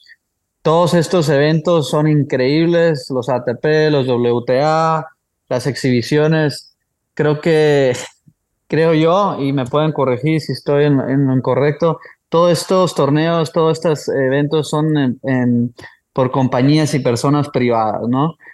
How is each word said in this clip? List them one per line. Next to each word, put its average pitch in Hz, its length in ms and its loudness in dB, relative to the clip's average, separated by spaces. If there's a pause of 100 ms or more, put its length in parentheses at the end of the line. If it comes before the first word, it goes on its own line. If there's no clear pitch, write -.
(640)
todos 165 320 2
estos 165 340 0
eventos 156 600 2
son 151 160 0
increíbles, 151 1040 0
los 127 180 -4
A 123 160 -2
T 120 120 -4
P, 156 340 0
los 139 160 0
W 120 400 0
T 131 160 0
A, 160 440 0 (420)
las 127 180 -4
exhibiciones. 143 1080 0 (380)
Creo 151 260 0
que, 147 540 2 (720)
creo 160 260 2
yo, 165 460 0
y 139 120 -2
me 139 140 -2
pueden 151 260 -2
corregir 143 480 0
si 135 120 -8
estoy 143 320 0
en, 143 160 2
en 139 260 0
lo 131 100 0
incorrecto, 147 640 0 (300)
todos 175 240 2
estos 185 420 0
torneos, 160 580 0
todos 160 260 0
estos 151 300 -2
eventos 143 600 0
son 156 260 0
en, 131 280 -2
en, 123 500 0 (380)
por 127 180 -2
compañías 139 640 0
y 135 60 -2
personas 139 480 -2
privadas, 113 600 -2
¿no? 139 280 -2 (180)